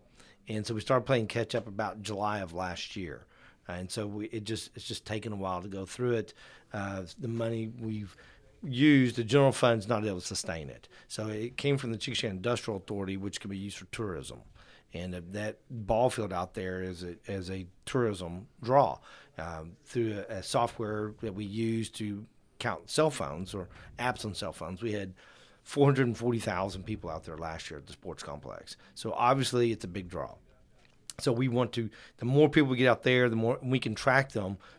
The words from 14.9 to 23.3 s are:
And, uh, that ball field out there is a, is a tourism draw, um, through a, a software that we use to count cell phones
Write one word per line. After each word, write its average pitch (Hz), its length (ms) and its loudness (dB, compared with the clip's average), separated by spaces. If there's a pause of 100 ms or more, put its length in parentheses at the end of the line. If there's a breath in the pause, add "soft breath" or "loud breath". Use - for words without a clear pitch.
And, 90 200 -6
uh, 90 60 -8 (120)
that 107 260 -6 (100)
ball 113 400 2
field 104 240 -2
out 90 220 -2
there 92 280 -4
is 90 220 -6
a, 87 120 -8 (100)
is 95 240 -4
a 95 160 -6 (180)
tourism 95 640 -2 (140)
draw, 117 380 4 (360 soft breath)
um, 82 360 -8 (120)
through 110 460 -2
a, 107 60 -6
a 95 60 -8
software 107 800 -2
that 107 140 -6
we 104 100 -6
use 113 460 -2
to 104 340 -6 (340)
count 101 300 -4
cell 156 220 4
phones 82 420 -6